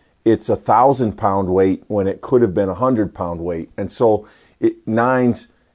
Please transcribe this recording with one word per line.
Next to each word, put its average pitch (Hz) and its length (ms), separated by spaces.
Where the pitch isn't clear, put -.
it's 113 260
a 107 60
thousand 120 600
pound 98 320
weight 95 380
when 101 200
it 98 140
could 127 220
have 98 100
been 98 160
a 90 60
hundred 113 400
pound 85 260
weight. 85 360
And 98 140
so 107 360
it, - 280
nines, 120 600